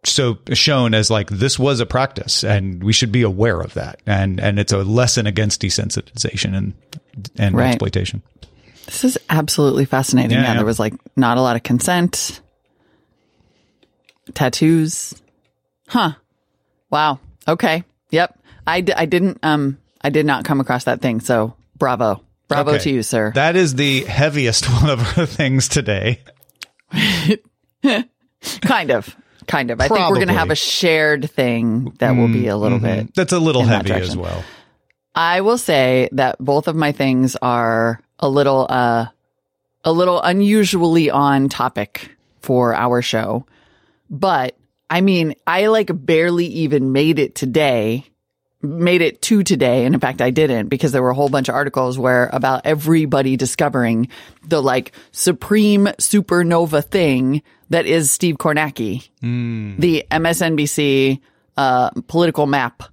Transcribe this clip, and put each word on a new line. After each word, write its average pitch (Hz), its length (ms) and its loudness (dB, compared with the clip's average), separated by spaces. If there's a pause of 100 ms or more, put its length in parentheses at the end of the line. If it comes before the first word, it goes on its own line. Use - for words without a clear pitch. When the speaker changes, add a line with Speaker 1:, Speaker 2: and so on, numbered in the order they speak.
Speaker 1:
so 120 300 0 (160)
shown 127 400 2
as, 110 180 2
like, 104 200 -2
this 104 280 -2
was 131 220 0
a 117 60 -2
practice - 580 -4
and 95 400 -2
we 104 80 2
should 110 180 2
be 120 120 2
aware 101 360 0
of 85 140 -8
that. - 320 -10
And, 98 340 0
and 101 200 0
it's 101 120 0
a 98 140 0
lesson 117 420 0
against 104 360 -2
desensitization - 920 -4
and, 98 200 -4 (640)
and 101 180 2
Speaker 2:
Right. 123 120 2
Speaker 1:
exploitation. 104 520 -4 (640)
Speaker 2:
This - 180 -10
is 262 160 0 (120)
absolutely 151 560 2
fascinating. 127 460 2
Speaker 1:
Yeah, 131 100 2
Speaker 2:
Yeah, 131 60 2
Speaker 1:
yeah. 113 80 0
Speaker 2:
there 107 100 2
was, 113 120 0
like, 107 140 -2 (240)
not 120 220 2
a - 20 2
lot 123 160 2
of 117 60 -4
consent, 175 800 -2 (1900)
tattoos. 160 800 0 (720)
Huh. 196 240 0 (760)
Wow. 151 280 0 (280)
Okay. 170 380 0 (260)
Yep. 170 280 0 (280)
I 170 140 0
d-, 185 140 -2
I 165 120 0
didn't, 180 360 0
um, 147 360 0 (220)
I 143 100 -2
did 151 160 2
not 139 180 0
come 139 160 0
across 127 240 -2
that 123 160 -2
thing. 117 200 -2
So 113 340 0 (220)
bravo. 120 460 -2 (260)
Bravo 143 240 0
Speaker 1:
Okay. 143 120 0
Speaker 2:
to 156 60 0
you, 127 120 0
sir. 110 320 -2
Speaker 1:
That 160 220 2
is 170 180 2
the 135 300 0
heaviest 139 680 0
<laughs> 120 100 2
one 147 100 4
of 123 280 0
our 170 80 0
things 135 420 0
today. 107 520 -2 (680)
Speaker 2:
<laughs> 190 480 0 (1200)
Kind 196 300 0
of. 113 260 -2 (300)
Kind 131 240 -2
of. 117 100 -6
I 135 80 -4
think 208 120 2
we're 180 140 2
gonna 185 120 2
Speaker 1:
Probably. 180 80 2
Speaker 2:
have 165 160 0
a 156 60 2
shared 151 760 0
thing 120 680 -2
that 127 140 2
will 120 160 4
be 113 200 0
a 104 80 -2
little 110 220 0
Speaker 1:
Mm-hmm. 110 280 -2
Speaker 2:
bit - 80 -18
Speaker 1:
That's 180 180 0
a 180 60 2
little 160 240 2
Speaker 2:
in 120 60 4
that 98 180 2
Speaker 1:
heavy 98 60 0
as 90 220 -2
Speaker 2:
direction. 90 60 -6
Speaker 1:
well. 87 240 -8 (720)
Speaker 2:
I 170 280 0
will 233 160 2
say 127 540 2
that 131 260 0
both 143 280 0
of 165 100 -4
my 147 160 0
things 131 480 0
are 117 600 0 (180)
a 143 100 0
little, 135 400 2
uh, 120 380 0 (760)
a 160 80 2
little 175 280 2
unusually 180 880 2
on 139 380 4
topic - 640 -6 (300)
for 123 340 2
our 120 280 0
show. 110 440 -4 (640)
But, 139 460 -2 (340)
I 170 120 0
mean, 175 320 2 (120)
I, 185 220 0
like, 220 240 2
barely 170 540 0
even 143 460 0
made 156 260 2
it 139 160 -2
today, 120 720 0 (560)
made 170 420 0
it - 200 -2
to 208 220 2
today. 131 400 2
And 131 100 2
in 127 60 0
fact, 131 200 -4
I 127 100 2
didn't, 123 380 0
because 135 240 -2
there 131 100 0
were 127 80 2
a 123 40 0
whole 139 140 0
bunch 131 200 -2
of 120 60 -4
articles 131 440 -2
where 123 340 2
about 131 340 0
everybody 147 720 2
discovering 123 720 0 (380)
the, 156 160 0
like, 131 300 0 (200)
supreme 208 760 2 (120)
supernova 170 840 2
thing 143 580 0 (280)
that 165 160 0
is 147 240 2
Steve 165 260 0
Kornacki, 143 720 -4 (140)
Speaker 1:
Mm. 117 580 -6
Speaker 2:
the 165 300 2
M 160 160 0
S 170 160 0
N 160 140 0
B 147 100 0
C, 135 540 0 (360)
uh, 127 340 0 (180)
political 160 380 0
map 139 360 -4 (100)